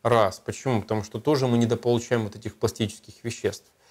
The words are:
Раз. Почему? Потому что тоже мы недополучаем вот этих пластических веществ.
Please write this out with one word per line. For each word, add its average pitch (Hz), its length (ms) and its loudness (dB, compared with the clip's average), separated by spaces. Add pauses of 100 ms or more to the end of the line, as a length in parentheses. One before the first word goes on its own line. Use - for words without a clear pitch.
Раз. 113 420 4
Почему? 113 380 -2
Потому 107 200 -2
что 104 160 -10
тоже 135 300 2
мы 120 100 4
недополучаем 117 680 0
вот 101 120 -10
этих - 180 -12
пластических - 600 -4 (100)
веществ. - 400 -6 (260)